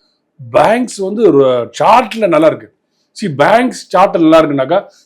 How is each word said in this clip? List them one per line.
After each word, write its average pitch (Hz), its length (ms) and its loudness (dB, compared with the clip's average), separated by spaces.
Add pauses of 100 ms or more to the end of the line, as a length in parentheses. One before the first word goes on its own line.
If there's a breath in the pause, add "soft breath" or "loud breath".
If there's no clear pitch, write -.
(520)
பேங்க்ஸ் 208 460 0
வந்து 202 280 -2
ஒரு 131 440 2 (120)
சார்ட்ல 214 460 0
நல்லா 160 180 2
இருக்கு. - 280 -4 (460)
See, 151 200 -4
பேங்க்ஸ் 202 560 0
சார்ட்ல 185 320 2
நல்லா 160 120 6
இருக்குனாக்கா 147 480 -2 (180 soft breath)